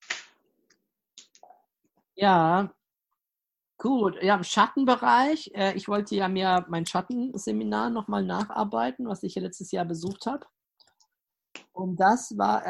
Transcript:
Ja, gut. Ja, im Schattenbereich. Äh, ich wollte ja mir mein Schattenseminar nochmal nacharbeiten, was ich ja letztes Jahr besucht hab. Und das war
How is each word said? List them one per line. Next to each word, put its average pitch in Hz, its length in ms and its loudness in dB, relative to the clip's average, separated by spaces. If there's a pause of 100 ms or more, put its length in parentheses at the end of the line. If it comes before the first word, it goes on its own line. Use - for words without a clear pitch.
(2250)
Ja, 185 580 4 (1040)
gut. 226 440 0
Ja, 202 140 4
im 180 80 -4
Schattenbereich. 247 1120 2
Äh, 196 220 0
ich 196 120 -8
wollte 208 280 -2
ja 190 120 0
mir 185 420 2
mein 170 160 -2
Schattenseminar 214 1040 -2
nochmal 208 340 -2
nacharbeiten, 214 840 -2
was 196 160 -6
ich 185 120 -8
ja 190 60 -4
letztes 180 300 -10
Jahr 180 140 -2
besucht 170 400 -8
hab. 269 220 -8 (1200)
Und 185 280 -6
das 214 380 2
war 202 320 2